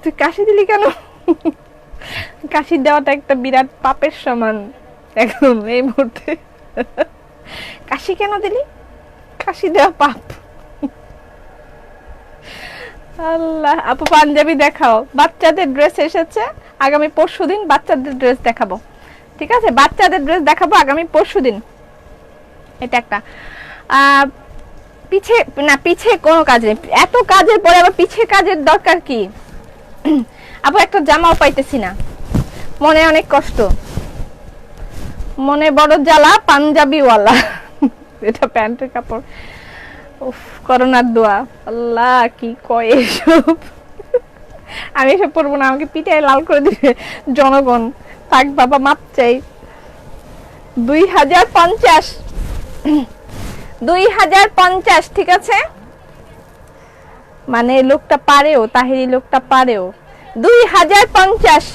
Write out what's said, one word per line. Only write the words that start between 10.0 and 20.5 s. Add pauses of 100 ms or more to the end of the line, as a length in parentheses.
আল্লাহ, (140)
আপু,
পাঞ্জাবি
দেখাও। (180)
বাচ্চাদের
ড্রেস
এসেছে, (360)
আগামী
পরশুদিন
বাচ্চাদের
ড্রেস (100)
দেখাবো, (640)
ঠিক
আছে?
বাচ্চাদের
ড্রেস